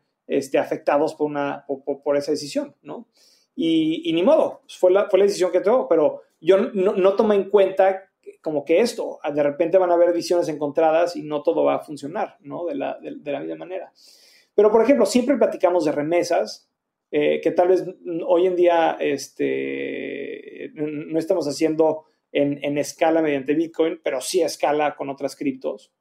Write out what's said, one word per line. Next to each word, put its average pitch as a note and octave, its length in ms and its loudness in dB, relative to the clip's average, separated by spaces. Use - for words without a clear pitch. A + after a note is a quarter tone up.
este, D3+ 320 -2
afectados D3 560 0
por D3+ 120 -4
una, C#3+ 400 -6
por, C3+ 180 -8
por, - 180 -6
por C#3+ 140 0
esa C#3+ 160 -2
decisión, D3 500 -6
¿no? D3+ 260 -16
Y, D#3+ 500 0
y E3 80 -2
ni E3 100 0
modo, C4+ 400 2
pues, - 140 -20
fue F#3 140 4
la, G3+ 180 4
fue F#3 100 2
la G3 60 6
decisión F3+ 260 2
que F3 100 2
tomó, G#3+ 280 2
pero D#3 340 2
yo F3+ 180 4
no, G#3 360 0
no G3 220 4
tomé G#3+ 200 4
en G3 120 0
cuenta F#3+ 560 4
como D3 220 -4
que E3 160 4
esto, A3+ 380 -4
de D3 80 0
repente D#3+ 360 2
van F3+ 120 4
a F3 40 6
haber F3 180 4
visiones E3+ 360 0
encontradas D#3 680 0
y D3+ 60 -10
no D3+ 200 -6
todo D3+ 220 0
va C#3+ 120 2
a C3 40 -4
funcionar, D#3 600 -10
¿no? D3+ 260 -12
De D3+ 80 -8
la, C#3 260 -6
de, D3 180 -14
de D3+ 140 -10
la C#3 80 -6
misma D#3+ 160 -10
manera. E3+ 360 -12
Pero, G#3+ 160 6
por A3+ 120 4
ejemplo, A3+ 240 2
siempre B3 300 2
platicamos F3 480 2
de D3+ 80 0
remesas, E3+ 800 -2
eh, D3+ 320 0
que E3 80 0
tal F3+ 180 2
vez F3+ 160 4
hoy F3+ 200 4
en F#3 80 0
día, E3+ 460 2
este, C#3 1700 -8
n-, D3+ 400 -10
no D#3+ 120 -4
estamos E3 300 -2
haciendo D#3 560 0
en, C#3+ 300 0
en C#3+ 140 -4
escala D#3+ 460 0
mediante C#3+ 320 -2
Bitcoin, E3 500 -2
pero C3+ 160 -4
sí F3+ 220 -2
a - 40 0
escala D3 480 -2
con C#3 140 -10
otras C3+ 260 -8
criptos, C#3 680 -8